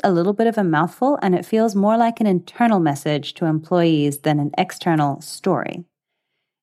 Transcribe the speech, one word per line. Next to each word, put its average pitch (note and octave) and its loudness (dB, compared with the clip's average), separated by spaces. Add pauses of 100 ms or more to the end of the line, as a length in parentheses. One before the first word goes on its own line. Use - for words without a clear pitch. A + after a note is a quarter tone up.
a G3+ 2
little F3 2
bit A3+ 0
of A3+ 0
a G#3+ 0
mouthful, F3 0
and F#3+ 0
it - -2
feels A3 0
more G3+ 2
like A#3 0
an A3 0
internal G3+ 0
message D3+ -2
to E3+ -4
employees D#3 0
than D3 0
an C#3+ -2
external D#3+ 0
story. - -4 (800)